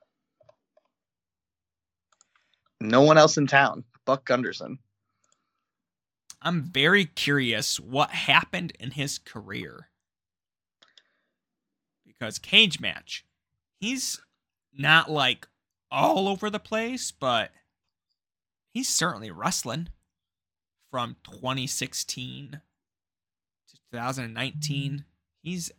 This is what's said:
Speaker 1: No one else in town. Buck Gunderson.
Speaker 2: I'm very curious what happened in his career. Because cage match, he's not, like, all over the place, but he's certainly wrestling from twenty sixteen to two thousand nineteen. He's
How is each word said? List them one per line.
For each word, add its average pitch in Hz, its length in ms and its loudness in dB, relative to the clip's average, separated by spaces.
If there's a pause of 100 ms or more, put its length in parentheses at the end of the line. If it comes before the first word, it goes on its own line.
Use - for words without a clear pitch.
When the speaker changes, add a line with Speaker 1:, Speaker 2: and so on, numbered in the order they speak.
(2750)
Speaker 1:
No 113 220 4
one 151 160 10
else 156 200 8
in 143 100 2
town. 139 360 2 (220)
Buck 135 180 0
Gunderson. 123 540 -4 (1700)
Speaker 2:
I'm 165 200 -2
very 175 420 4
curious 127 720 0
what 139 300 0
happened 170 680 0
in 127 120 -8
his 139 280 -6
career. 101 720 -14 (2250)
Because - 360 -12
cage 202 400 4
match, - 460 -10 (540)
he's 254 400 -6 (540)
not, 151 380 4
like, 131 360 0 (440)
all 190 360 2
over 202 220 -2
the 208 100 -6
place, 233 520 -6
but 120 400 0 (1200)
he's 262 180 -6
certainly 113 400 -2
wrestling 127 600 -4 (1000)
from 123 320 -6
twenty 127 460 -6
sixteen 127 960 -10 (1040)
to - 80 -20
two - 60 -20 (100)
thousand 120 420 -8
nineteen. 143 720 -4 (380)
He's 170 360 -8